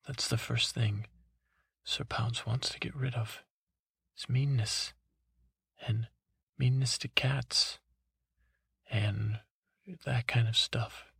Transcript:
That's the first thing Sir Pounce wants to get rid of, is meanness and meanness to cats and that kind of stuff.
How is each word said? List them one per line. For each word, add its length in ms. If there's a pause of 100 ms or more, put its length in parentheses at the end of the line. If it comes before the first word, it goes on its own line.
That's 220
the 80
first 380
thing 320 (760)
Sir 200
Pounce 400
wants 260
to 80
get 160
rid 200
of, 280 (760)
is 100
meanness 640 (960)
and 220 (500)
meanness 400
to 100
cats 720 (1120)
and 500 (640)
that 220
kind 200
of 100
stuff. 480 (160)